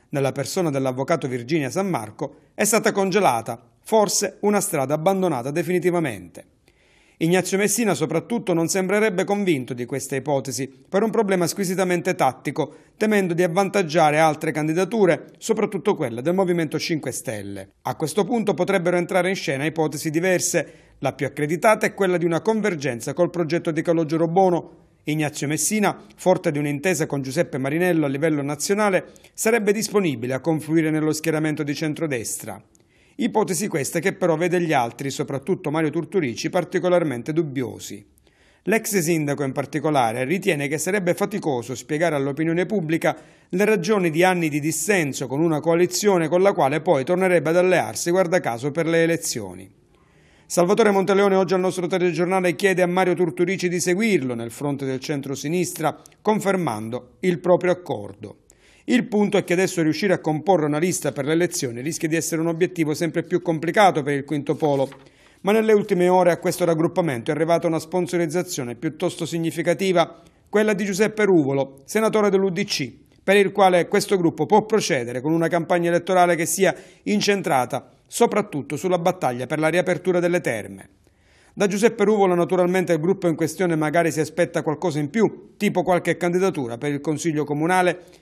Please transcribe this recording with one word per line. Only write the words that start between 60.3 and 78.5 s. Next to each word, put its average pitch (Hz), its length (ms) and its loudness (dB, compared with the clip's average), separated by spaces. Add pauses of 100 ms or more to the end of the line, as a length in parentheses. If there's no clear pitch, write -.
una 147 100 0
lista 156 340 -2
per 135 140 -6
le 151 60 -2
elezioni 160 500 -2
rischia 156 260 -4
di 156 80 0
essere 160 260 -2
un 165 60 0
obiettivo 160 460 0
sempre 160 300 -2
più 175 180 -2
complicato 170 600 2
per 143 100 -2
il 139 100 -2
quinto 147 300 -4
polo, 139 340 0 (540)
ma 190 100 0
nelle 220 220 4
ultime 190 360 4
ore 185 200 6
a 165 80 2
questo 175 260 -2
raggruppamento 160 680 0
è - 20 -2
arrivata 160 320 0
una 165 140 0
sponsorizzazione 170 960 -4
piuttosto 160 500 -4
significativa, 170 960 0 (260)
quella 214 260 2
di 202 120 -2
Giuseppe 208 400 0
Ruvolo, 139 600 2
senatore 214 440 2
dell'U 190 220 2
D 196 140 -2
C, 131 280 -6 (300)
per 196 120 4
il 196 160 4
quale 180 360 4
questo 202 280 2
gruppo 160 300 0
può 202 180 4
procedere 127 580 -2
con 156 120 -2
una 165 140 0
campagna 170 420 0
elettorale 175 460 4
che 160 100 -2
sia 180 300 0 (260)
incentrata 160 880 0 (180)
soprattutto - 680 -2